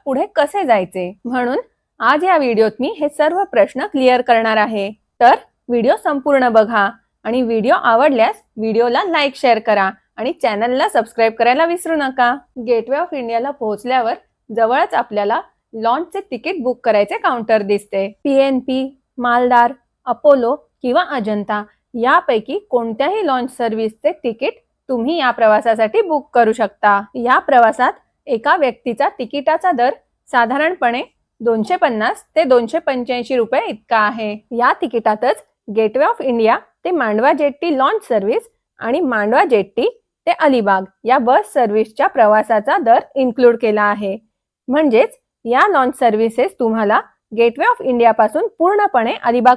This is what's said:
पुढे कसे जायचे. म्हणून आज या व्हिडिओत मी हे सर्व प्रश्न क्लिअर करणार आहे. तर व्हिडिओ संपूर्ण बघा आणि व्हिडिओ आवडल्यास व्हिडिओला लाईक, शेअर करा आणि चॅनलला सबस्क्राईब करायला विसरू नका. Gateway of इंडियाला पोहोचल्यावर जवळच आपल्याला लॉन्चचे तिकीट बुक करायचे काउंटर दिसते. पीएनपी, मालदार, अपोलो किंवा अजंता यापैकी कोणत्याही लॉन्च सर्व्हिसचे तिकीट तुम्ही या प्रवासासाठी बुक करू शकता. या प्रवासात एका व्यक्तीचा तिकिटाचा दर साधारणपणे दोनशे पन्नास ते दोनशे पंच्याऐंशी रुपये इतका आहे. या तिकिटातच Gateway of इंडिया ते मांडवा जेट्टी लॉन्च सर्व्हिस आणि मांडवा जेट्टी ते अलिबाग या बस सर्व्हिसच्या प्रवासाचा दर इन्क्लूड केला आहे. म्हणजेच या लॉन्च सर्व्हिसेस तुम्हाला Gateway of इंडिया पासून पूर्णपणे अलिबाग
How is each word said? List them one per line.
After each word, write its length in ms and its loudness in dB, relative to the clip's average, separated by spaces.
पुढे 220 -2
कसे 380 -2
जायचे. 600 -2
म्हणून 340 -4
आज 260 0
या 120 2
व्हिडिओत 340 2
मी 200 -6
हे 80 -2
सर्व 360 -2
प्रश्न 420 0
क्लिअर 340 2
करणार 360 0
आहे. 340 -2
तर 140 8
व्हिडिओ 240 2
संपूर्ण 440 0
बघा 420 2
आणि 180 -2
व्हिडिओ 320 0
आवडल्यास 600 2
व्हिडिओला 480 0
लाईक, 320 -2
शेअर 220 2
करा 320 0
आणि 160 -4
चॅनलला 460 0
सबस्क्राईब 440 0
करायला 320 2
विसरू 320 -4
नका. 400 0
Gateway 420 -2
of 160 -6
इंडियाला 340 -4
पोहोचल्यावर 640 -4
जवळच 380 0
आपल्याला 460 -2
लॉन्चचे 460 -4
तिकीट 420 -8
बुक 220 -6
करायचे 340 0
काउंटर 440 -2
दिसते. 600 -4
पीएनपी, 800 -2
मालदार, 540 2
अपोलो 520 2
किंवा 200 0
अजंता 600 -4
यापैकी 640 0
कोणत्याही 560 -2
लॉन्च 300 -4
सर्व्हिसचे 560 -4
तिकीट 400 -6
तुम्ही 300 -2
या 120 0
प्रवासासाठी 720 2
बुक 320 -4
करू 180 4
शकता. 520 0
या 240 2
प्रवासात 540 2
एका 300 0
व्यक्तीचा 520 -2
तिकिटाचा 640 -4
दर 180 0
साधारणपणे 760 -2
दोनशे 360 -2
पन्नास 480 -2
ते 80 2
दोनशे 340 2
पंच्याऐंशी 580 -4
रुपये 300 -2
इतका 320 -4
आहे. 380 -2
या 300 0
तिकिटातच 640 -2
Gateway 360 0
of 160 -2
इंडिया 360 0
ते 60 -4
मांडवा 420 0
जेट्टी 460 -2
लॉन्च 300 -2
सर्व्हिस 420 -2
आणि 220 -4
मांडवा 440 0
जेट्टी 560 -2
ते 40 0
अलिबाग 520 2
या 140 2
बस 340 0
सर्व्हिसच्या 540 0
प्रवासाचा 720 2
दर 200 4
इन्क्लूड 480 2
केला 200 0
आहे. 360 -2
म्हणजेच 500 2
या 240 2
लॉन्च 300 0
सर्व्हिसेस 640 0
तुम्हाला 400 0
Gateway 320 0
of 180 0
इंडिया 280 2
पासून 340 0
पूर्णपणे 640 0
अलिबाग 340 2